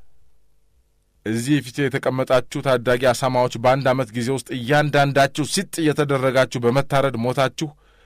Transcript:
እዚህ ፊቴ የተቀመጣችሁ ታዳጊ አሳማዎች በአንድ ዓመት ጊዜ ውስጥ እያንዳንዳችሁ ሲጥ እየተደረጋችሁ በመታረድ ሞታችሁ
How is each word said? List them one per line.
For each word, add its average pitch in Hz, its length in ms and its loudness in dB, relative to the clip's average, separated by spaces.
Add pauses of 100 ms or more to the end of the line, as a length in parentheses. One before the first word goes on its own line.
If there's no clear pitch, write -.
(1300)
እዚህ 117 340 0
ፊቴ - 180 -12
የተቀመጣችሁ 131 800 -2
ታዳጊ 123 440 0
አሳማዎች 127 520 0
በአንድ 127 300 2
ዓመት 127 240 0
ጊዜ 120 200 -4
ውስጥ 131 220 -6
እያንዳንዳችሁ 139 960 2
ሲጥ - 300 -6
እየተደረጋችሁ 135 840 2
በመታረድ 135 560 2
ሞታችሁ 131 520 -2 (380)